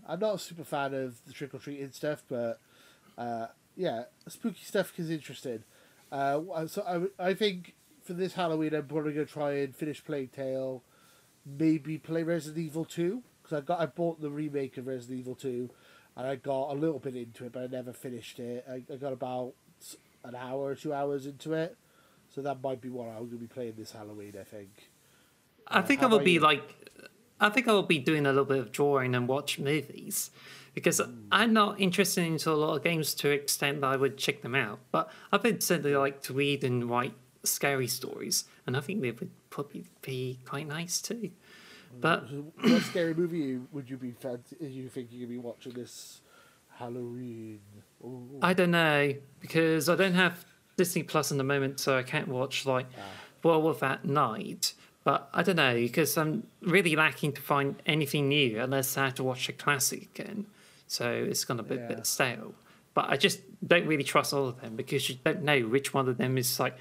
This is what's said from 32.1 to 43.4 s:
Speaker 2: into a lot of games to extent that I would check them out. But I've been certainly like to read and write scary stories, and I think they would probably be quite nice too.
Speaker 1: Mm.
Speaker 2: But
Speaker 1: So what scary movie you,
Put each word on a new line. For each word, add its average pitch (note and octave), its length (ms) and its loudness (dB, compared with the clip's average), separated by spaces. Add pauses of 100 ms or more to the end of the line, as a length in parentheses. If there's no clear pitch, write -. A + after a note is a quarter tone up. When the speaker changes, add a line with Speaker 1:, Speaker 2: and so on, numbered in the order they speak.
Speaker 2:
into D#3+ 260 0
a - 20 4
lot D3+ 240 2
of C#3 60 -2
games D#3+ 320 0
to D3 140 0
extent C#3+ 520 0
that C#3 60 2
I C3+ 100 2
would C3 200 2
check - 240 -2
them A#2+ 140 -4
out. C3 240 0 (120)
But D#3+ 200 0 (220)
I've G3+ 100 2
been A3+ 160 2
certainly C#3+ 380 2
like C#3 260 2
to C3 100 -8
read C#3+ 300 0
and B2 260 0
write B2 240 0 (300)
scary C3+ 440 0
stories, - 580 -4 (200)
and - 120 -2
I - 20 0
think F#3+ 220 -4
they B2 100 0
would E3+ 200 -10 (180)
probably - 360 -10 (160)
be B2+ 440 -6
quite C#3+ 220 -8
nice E3 340 -4
too. A3 300 -6 (640)
Speaker 1:
Mm. B2 60 -8
Speaker 2:
But D#3+ 280 2
Speaker 1:
So C#3+ 240 -10 (160)
what A3+ 140 8
scary E3 300 0
movie E3+ 260 0
you, C3 340 -4